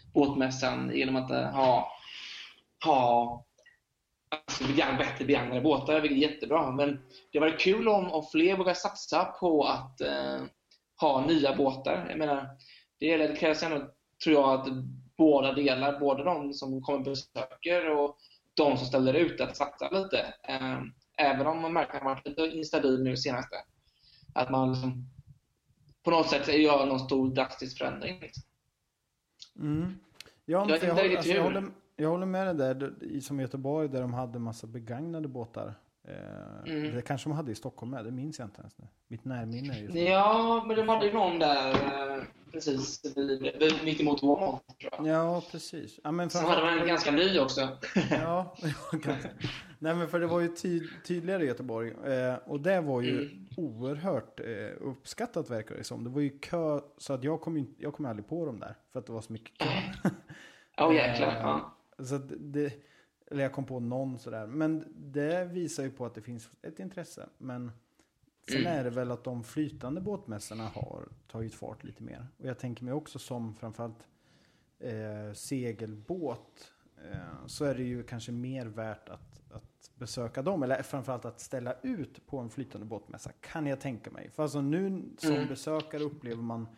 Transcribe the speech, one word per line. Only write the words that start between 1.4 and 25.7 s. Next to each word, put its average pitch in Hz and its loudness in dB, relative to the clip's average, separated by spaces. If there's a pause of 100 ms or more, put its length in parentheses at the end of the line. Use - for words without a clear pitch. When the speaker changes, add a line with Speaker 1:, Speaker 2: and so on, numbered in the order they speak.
Speaker 1:
ha, 131 4 (920)
ha, 120 4 (840)
alltså, - -6
begagn-, 135 2
bättre - -2
begagnade 123 2
båtar, 151 4
vilket 147 2
är 147 4
jättebra. 143 0
Men 143 2 (320)
det 147 2
var 156 4
kul 220 4
om, 196 6
om 156 0
fler 175 6
vågar 180 2
satsa - 0
på 165 2
att, 131 -2
eh, 135 -2 (600)
ha 139 6
nya 147 6
båtar. 147 2
Jag - -6
menar, 143 0 (520)
det 151 -2
gäller, 156 4
det 147 0
krävs 156 4
ändå, 151 -2 (320)
tror 156 8
jag, 135 8
att 131 -4 (500)
båda 139 8
delar, 139 2
både 139 2
de 147 0
som 131 -4
kommer 131 0
besöker 160 -2
och 143 2 (360)
de 143 6
som 127 -2
ställer 131 4
ut, 156 4
att 131 -2
satsa - -2
lite. 190 0 (100)
Eh, 131 -2 (360)
även 139 4
om 165 0
marknaden 143 0
har 135 0
varit 135 -14
lite 147 -4
instabil 151 2
nu 127 0
senaste. 127 -2 (800)
Att 127 2
man 131 4
liksom 127 -2 (960)